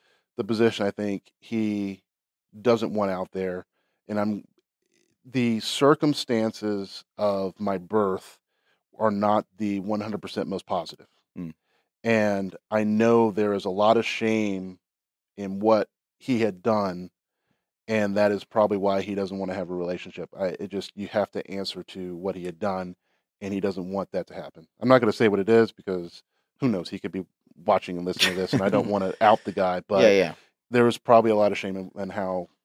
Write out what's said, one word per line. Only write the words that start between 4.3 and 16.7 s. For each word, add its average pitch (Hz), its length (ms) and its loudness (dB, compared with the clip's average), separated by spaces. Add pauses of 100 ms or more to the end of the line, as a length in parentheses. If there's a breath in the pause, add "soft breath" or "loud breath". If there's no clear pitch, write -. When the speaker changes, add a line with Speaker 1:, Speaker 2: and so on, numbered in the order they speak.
Speaker 1:
the 120 380 -2
circumstances 113 1400 0 (120)
of 98 400 -2
my 98 200 -2
birth 95 600 -2 (600)
are 110 140 2
not 104 340 2 (120)
the 101 220 -2
one 104 220 -4
hundred 104 200 -8
percent 95 280 -6
most 92 160 -8
positive. 87 420 -8 (300)
Speaker 2:
Mm. 85 160 -12 (500)
Speaker 1:
And 104 520 0 (140)
I 107 140 0
know 113 480 4
there 104 220 0
is 98 100 -2
a 101 60 -4
lot 104 260 4
of 113 100 2
shame 101 720 -4 (580)
in 98 240 -8
what 107 260 4 (320)
he 120 220 -2
had 98 200 -2
done, 95 480 -2 (800)